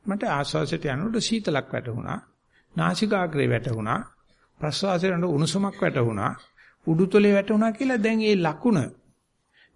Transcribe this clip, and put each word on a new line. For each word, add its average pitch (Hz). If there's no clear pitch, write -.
මට 202
ආස්වාසයට 156
යනකොට 185
සීතලක් 175
වැටුණා, -
නාසිකාග්‍රේ 170
වැටුණා, 113
ප්‍රස්වාසයට 180
යනකොට 175
උණුසුමක් 190
වැටුණා, 117
උඩුතොලේ 190
වැටුණා 214
කියලා 254
දැන් 220
ඒ 214
ලකුණ 170